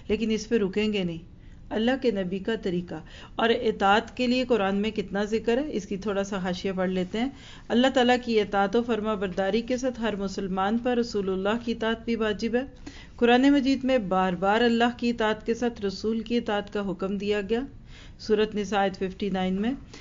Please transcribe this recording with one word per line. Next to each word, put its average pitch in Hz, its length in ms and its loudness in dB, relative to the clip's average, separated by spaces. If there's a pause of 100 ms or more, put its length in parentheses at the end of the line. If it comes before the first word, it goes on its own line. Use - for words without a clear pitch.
(100)
लेकिन 214 200 0
इस 214 160 -2
पे 233 120 2
रुकेंगे 208 460 0
नहीं। 165 160 -6 (500)
अल्लाह 233 260 2
के 247 160 2
नबी 190 280 -2
का 226 160 -2
तरीका। 175 480 -4 (360)
और 226 120 4
इताअत 220 640 2
के 247 100 0
लिए 254 180 2
कुरान 202 320 2
में 214 160 0
कितना 202 320 -2
जिक्र 226 340 0
है, 302 120 -2
इसकी 196 260 -6
थोड़ा 196 260 -2
सा 196 160 -4
हाशिया 180 340 -4
पढ़ 185 180 0
लेते 185 280 -2
हैं। 277 180 -4 (340)
अल्लाह 247 200 6
ताला 247 260 6
की 240 220 2
इताअत 202 380 2
और 240 60 4
फरमा 220 320 0
बरदारी 196 480 0
के 247 160 -2
साथ 240 220 -4
हर 214 160 -2
मुसलमान 196 640 -2
पर 247 180 0
रसूलुल्लाह 202 600 0
की 233 160 -4
इताअत 226 340 -2
भी 233 100 0
वाजिब 220 400 0
है। 269 160 -2 (460)
कुरान 247 320 6
मजीद 269 340 4
में 254 240 2
बार 185 260 2
बार 196 280 2
अल्लाह 233 280 4
की 240 180 -2
इताअत 220 380 0
के 233 80 2
साथ 233 300 -4
रसूल 214 360 -2
की 226 160 -2
इताअत 214 340 -2
का 208 100 -4
हुक्म 190 380 -4
दिया 208 220 0
गया। 226 280 -2 (520)
सूरत 214 340 2
निसा 202 260 0
आयत 196 160 0
फिफ्टी 190 340 -4
नाइन 185 240 0
में 226 220 -2 (240)